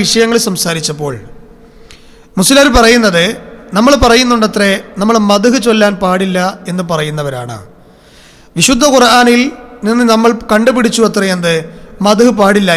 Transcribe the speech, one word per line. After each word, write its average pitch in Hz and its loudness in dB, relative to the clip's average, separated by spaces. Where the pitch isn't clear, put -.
വിഷയങ്ങൾ 226 0
സംസാരിച്ചപ്പോൾ 156 -6
മുസ്ലിയാർ 277 2
പറയുന്നത്, 226 2
നമ്മൾ 254 4
പറയുന്നുണ്ടത്രേ, 233 0
നമ്മൾ 220 0
മദ്ഹ് 226 2
ചൊല്ലാൻ 214 2
പാടില്ല 185 -2
എന്ന് 180 -6
പറയുന്നവരാണ്. 143 -6
വിശുദ്ധ 247 0
ഖുർആനിൽ 240 4
നിന്ന് 240 0
നമ്മൾ 226 2
കണ്ടുപിടിച്ചു 233 0
അത്രേ 202 -4
എന്ത്, 175 -2
മദ്ഹ് 220 4
പാടില്ല 196 2